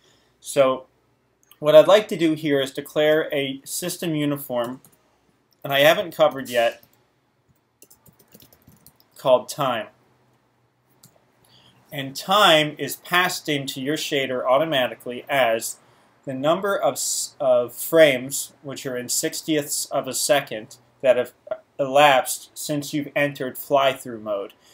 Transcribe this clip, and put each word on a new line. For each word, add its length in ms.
So 460
what 140
I'd 100
like 220
to 80
do 160
here 280
is 120
declare 600
a 320
system 520
uniform, 640
and 100
I 60
haven't 340
covered 360
yet, 340
called 320
time. 380
And 240
time 600
is 180
passed 520
into 320
your 160
shader 480
automatically 840
as 480
the 100
number 420
of 180
s-, 440
of 340
frames, 920
which 220
are 120
in 100
sixtieths 840
of 160
a 60
second, 640
that 160
have 160
elapsed 760
since 380
you've 220
entered 420
fly-through 600
mode, 360